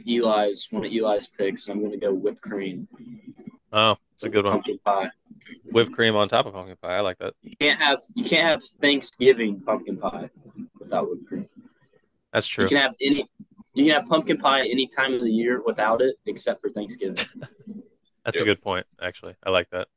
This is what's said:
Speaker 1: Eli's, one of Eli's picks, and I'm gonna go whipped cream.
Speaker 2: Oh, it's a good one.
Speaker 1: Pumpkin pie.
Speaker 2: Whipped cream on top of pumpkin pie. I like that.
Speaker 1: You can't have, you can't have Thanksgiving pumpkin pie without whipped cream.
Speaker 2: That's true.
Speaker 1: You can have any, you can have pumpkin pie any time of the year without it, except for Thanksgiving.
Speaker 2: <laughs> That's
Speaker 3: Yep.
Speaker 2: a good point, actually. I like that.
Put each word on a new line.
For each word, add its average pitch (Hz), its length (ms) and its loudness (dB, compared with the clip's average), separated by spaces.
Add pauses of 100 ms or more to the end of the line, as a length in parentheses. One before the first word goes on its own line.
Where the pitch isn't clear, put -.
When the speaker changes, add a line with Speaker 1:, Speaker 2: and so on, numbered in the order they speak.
Speaker 1:
Eli's, 110 640 2
one 104 160 -4
of 98 60 -6
Eli's 107 380 0
picks, - 400 -2
and 101 80 -4
I'm 107 60 -2
gonna 104 140 -4
go 98 160 0
whipped 95 280 -2
cream. 98 480 -8 (840)
Speaker 2:
Oh, 107 240 4 (200)
it's - 100 -10
a 113 40 -4
good 107 140 2
one. 98 120 2
Speaker 1:
Pumpkin 98 240 -4
pie. 98 300 0 (600)
Speaker 2:
Whipped 113 220 4
cream 113 220 2
on 104 140 2
top 123 160 2
of 104 80 -14
pumpkin 92 280 -12
pie. 90 160 -4
I - 40 0
like 95 180 -2
that. 95 220 -6
Speaker 1:
You - 180 -20
can't 143 200 2
have, 143 200 2 (160)
you 120 80 -4
can't 165 240 2
have 151 160 2
Thanksgiving 123 1000 2
pumpkin 101 360 -4
pie 87 320 -6 (500)
without - 300 -4
whipped - 180 -10
cream. - 200 -8 (840)
Speaker 2:
That's 110 160 0
true. - 180 0
Speaker 1:
You 95 40 2
can 143 80 4
have 131 240 2
any, 139 240 2 (480)
you 139 120 4
can 156 80 6
have 143 140 2
pumpkin 160 300 2
pie 135 240 4
any 123 260 0
time 131 260 -2
of 123 80 -2
the 117 100 0
year 117 300 0
without 113 400 0
it, 127 140 2 (100)
except 101 360 -2
for 104 80 -4
Thanksgiving. 98 560 -6 (100)
Speaker 2:
<laughs> - 880 -18
That's 120 100 -4
Speaker 3:
Yep. 85 60 0
Speaker 2:
a - 40 0
good 104 160 2
point, 95 240 -4 (160)
actually. 90 420 -10
I 95 60 -4
like 90 220 2
that. 92 260 -8